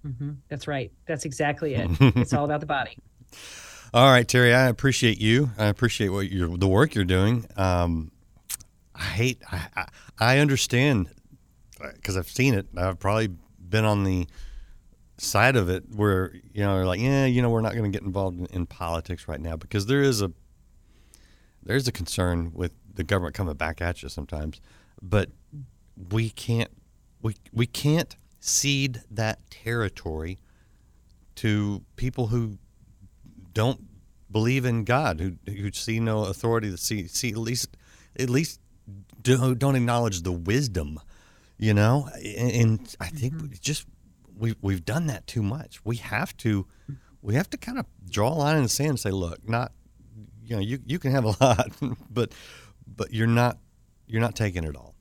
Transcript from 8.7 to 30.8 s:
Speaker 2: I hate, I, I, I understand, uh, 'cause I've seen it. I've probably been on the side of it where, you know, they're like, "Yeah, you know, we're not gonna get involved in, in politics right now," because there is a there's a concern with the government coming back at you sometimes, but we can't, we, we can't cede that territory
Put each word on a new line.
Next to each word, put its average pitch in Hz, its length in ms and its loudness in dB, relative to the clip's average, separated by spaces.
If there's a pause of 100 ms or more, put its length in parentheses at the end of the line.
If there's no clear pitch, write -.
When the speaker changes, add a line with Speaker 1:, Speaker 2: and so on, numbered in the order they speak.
Speaker 2:
I - 80 -10
hate, 107 480 -2
I, 82 120 -6 (140)
I, 92 100 -8 (320)
I 123 200 4
understand, 131 680 2 (720)
uh, - 80 -12 (140)
'cause 95 140 -4
I've 90 120 -4
seen 127 260 2
it. 98 120 -2 (100)
I've 90 240 -2
probably 107 280 0 (400)
been 110 160 2
on 101 200 2
the 92 220 0 (920)
side 120 400 4
of 92 120 4
it 92 160 -2 (100)
where, 98 380 2 (200)
you 101 100 -4
know, 98 140 2
they're 92 100 0
like, 92 140 0
"Yeah, 135 260 2
you 123 140 2
know, 120 100 2
we're 113 100 2
not 107 140 -2
gonna 110 140 -2
get 98 140 -4
involved 95 360 -4
in, 90 80 -6
in 90 200 -6
politics 85 600 -8
right 73 120 -8
now," 82 160 -6
because 101 300 -6
there 139 160 2
is 120 200 2
a 92 100 -2 (1300)
there's 123 240 -2
a - 40 -2
concern 85 640 -2
with 85 180 -4 (220)
the 90 100 -6
government 90 300 0
coming 85 200 -4
back 78 260 -6
at 87 220 -4
you 67 60 -12
sometimes, 78 520 -8 (420)
but 95 280 0 (800)
we 110 200 -2
can't, - 400 -4 (520)
we, 113 120 -4 (180)
we 120 140 0
can't - 500 -2 (240)
cede 135 680 0
that 110 280 -2 (120)
territory 92 880 -6 (1000)